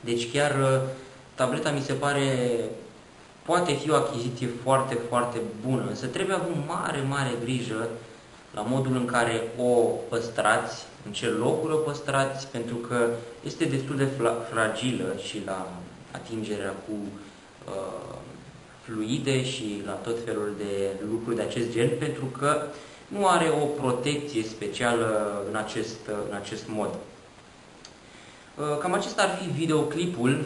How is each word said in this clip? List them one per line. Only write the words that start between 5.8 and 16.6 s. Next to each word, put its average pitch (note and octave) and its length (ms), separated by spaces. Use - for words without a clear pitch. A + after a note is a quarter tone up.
însă G#2 180
trebuie F#3+ 300
avut F3 200
mare, D3+ 420
mare C3+ 220
grijă A#2 460
la G#2 80
modul C3 340
în B2 80
care A#2 380
o B2 140
păstrați, A2+ 760
în G#2 60
ce A#2+ 140
locuri - 460
o D#3 40
păstrați, C#3 680
pentru A#2+ 300
că A#2+ 320
este D3 200
destul C#3 320
de C3+ 80
fla-, - 460
fragilă A2 640
și G#2 220
la F#2+ 260
atingerea G#2 640